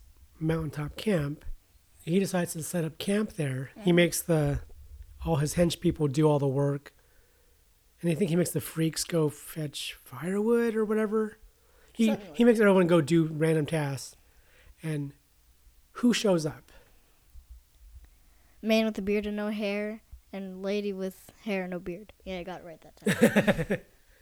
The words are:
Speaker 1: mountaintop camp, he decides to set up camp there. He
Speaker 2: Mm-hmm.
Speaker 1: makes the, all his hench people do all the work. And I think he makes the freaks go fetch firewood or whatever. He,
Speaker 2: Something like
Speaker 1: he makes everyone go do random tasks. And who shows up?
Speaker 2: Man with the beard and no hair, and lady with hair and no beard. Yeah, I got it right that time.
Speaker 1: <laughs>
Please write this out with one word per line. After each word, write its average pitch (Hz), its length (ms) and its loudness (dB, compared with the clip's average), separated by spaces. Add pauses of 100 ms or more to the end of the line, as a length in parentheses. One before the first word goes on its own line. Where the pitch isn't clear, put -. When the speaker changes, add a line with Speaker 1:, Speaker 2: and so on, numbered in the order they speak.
(380)
Speaker 1:
mountaintop 156 580 -4
camp, 156 480 -2 (580)
he 170 160 0
decides 180 340 0
to 160 100 -8
set 165 220 -4
up 160 140 -8
camp 208 360 -2
there. 135 420 -4
He 226 40 -18 (100)
Speaker 2:
Mm-hmm. 170 60 6
Speaker 1:
makes 170 240 4
the, 147 400 2 (640)
all 165 120 2
his 147 180 0
hench 170 260 2
people 160 280 0
do 151 200 4
all 147 100 4
the 139 80 2
work. 143 460 -2 (1080)
And 170 80 0
I 165 40 2
think 180 140 0
he 160 80 0
makes 170 140 2
the 156 100 -2
freaks 160 440 -4
go 160 260 0
fetch - 720 -10
firewood 208 720 0
or 220 100 0
whatever. 214 540 -2 (560)
He, 226 140 2
Speaker 2:
Something 214 200 -2
like - 80 -18
Speaker 1:
he 240 80 6
makes 233 160 6
everyone 190 260 6
go 170 140 6
do 160 320 4
random 156 320 2
tasks. 143 520 -4 (680)
And 147 320 -6 (840)
who 240 140 4
shows 180 320 2
up? - 260 -8 (1900)
Speaker 2:
Man 220 240 2
with 220 100 -2
the 214 80 -6
beard 202 240 -2
and 208 100 -6
no 208 120 -4
hair, 208 540 -6 (300)
and 190 300 -12
lady 202 300 -4
with 190 380 -10 (140)
hair 196 180 -4
and 180 80 -8
no 180 80 -6
beard. 190 340 -12 (120)
Yeah, 185 140 -8
I 175 40 -8
got 175 180 -12
it 156 60 -20
right 160 160 -18
that - 880 2
time. 196 160 -4
Speaker 1:
<laughs> - 60 -20 (300)